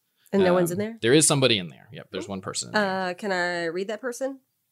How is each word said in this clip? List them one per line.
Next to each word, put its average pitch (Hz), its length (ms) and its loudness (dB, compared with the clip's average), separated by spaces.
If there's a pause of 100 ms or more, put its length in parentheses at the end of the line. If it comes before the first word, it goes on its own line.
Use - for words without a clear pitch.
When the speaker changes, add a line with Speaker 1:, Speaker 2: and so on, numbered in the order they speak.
(320)
Speaker 1:
And 196 120 4
no 180 120 6
one's 175 160 2
Speaker 2:
Um, 180 80 -4
Speaker 1:
in 208 80 -2
there? 226 160 -10
Speaker 2:
there 117 100 6
is 156 140 6
somebody 131 320 4
in 90 80 -6
there. 62 240 -18
Yep, - 200 -16
there's 90 160 -8
one 98 140 -8
person - 280 -8
in - 40 -10
there. 190 360 0
Speaker 1:
Uh, 180 40 -6
can 196 180 -6
I 175 340 -2
read 180 240 -4
that 214 120 -8
person? 262 380 -6 (320)